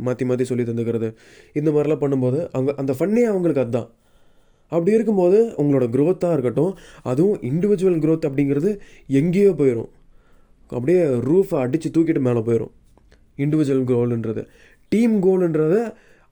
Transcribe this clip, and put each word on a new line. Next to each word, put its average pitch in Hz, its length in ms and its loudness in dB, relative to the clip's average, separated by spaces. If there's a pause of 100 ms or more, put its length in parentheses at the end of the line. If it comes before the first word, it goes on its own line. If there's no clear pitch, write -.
மாத்தி 127 180 -2
மாத்தி 127 180 -2
சொல்லி 123 220 -2
தந்துக்கிறது, 113 500 -4 (400)
இந்த 151 180 0
மாதிரிலாம் 147 300 0
பண்ணும்போது 139 500 0
அவங்க 131 260 -2
அந்த 135 160 -4
ஃபன்னே 202 300 2
அவங்களுக்கு 175 380 0
அதுதான். 117 280 -4 (800)
அப்படி 170 240 0
இருக்கும்போது 214 640 2
உங்களோட 139 320 2
குரோத்தா 160 420 0
இருக்கட்டும், 143 440 -2 (280)
அதுவும் 160 380 0
இண்டிவிஜுவல் 180 580 0
குரோத் 160 280 0
அப்படிங்கிறது 143 500 0 (300)
எங்கேயோ 175 440 4
போயிடும். 135 380 0 (800)
அப்படியே 147 360 0
ரூஃபை 147 640 0
அடிச்சு 156 240 -4
தூக்கிட்டு 160 300 0
மேலே 123 200 0
போயிடும் 113 320 -2 (680)
இண்டிவிஜுவல் 139 460 0
கோல்ன்றது. 117 640 -2 (420)
டீம் 220 340 2
கோல்ன்றத 185 680 2 (380)